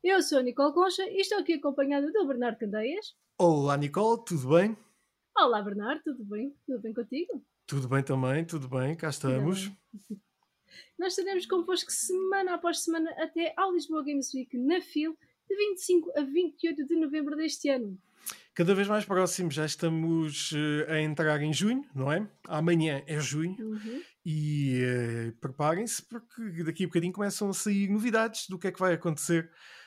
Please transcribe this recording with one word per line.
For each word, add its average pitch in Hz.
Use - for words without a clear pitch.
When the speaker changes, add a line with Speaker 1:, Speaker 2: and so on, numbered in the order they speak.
Speaker 1:
Eu 370
sou 285
a 254
Nicole 262
Concha 370
e 381
estou 392
aqui 330
acompanhada 285
do 415
Bernardo 240
Candeias. 226
Speaker 2:
Olá, 147
Nicole, 208
tudo 135
bem? 196
Speaker 1:
Olá, 247
Bernardo, 208
tudo 247
bem? 214
Tudo 254
bem 220
contigo? 262
Speaker 2:
Tudo 135
bem 135
também, 135
tudo 156
bem, 131
cá 165
Speaker 1:
Ainda -
Speaker 2:
estamos. 147
Speaker 1:
bem. 196
<laughs> 196
Nós 359
estaremos 381
convosco 370
semana 381
após 339
semana 330
até 330
ao 381
Lisboa 311
Games 277
Week 262
na 294
fil, 311
de 392
vinte 403
e -
cinco 339
a 294
vinte 311
e 339
oito 294
de 330
novembro 302
deste 302
ano. 214
Speaker 2:
Cada 180
vez 196
mais 208
próximo, 180
já 156
estamos, 160
eh, 151
a 156
entrar 151
em 151
junho, 233
não 135
é? 202
Amanhã 160
é 151
junho. 156
Speaker 1:
Uhum. 220
Speaker 2:
E, 147
eh, 117
preparem-se, 160
porque 220
daqui 165
a 170
bocadinho 175
começam 202
a 190
sair 202
novidades 220
do 185
que 196
é 180
que 185
vai 185
acontecer, 165